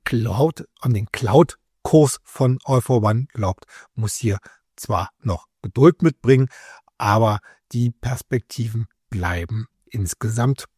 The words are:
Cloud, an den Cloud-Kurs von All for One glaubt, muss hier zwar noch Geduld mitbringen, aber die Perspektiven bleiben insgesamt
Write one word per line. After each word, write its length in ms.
Cloud, 640
an 140
den 160
Cloud-Kurs 1120
von 420
All 180
for 200
One 300
glaubt, 320
muss 200
hier 240
zwar 340
noch 240
Geduld 400
mitbringen, 460
aber 420
die 180
Perspektiven 960
bleiben 560
insgesamt 800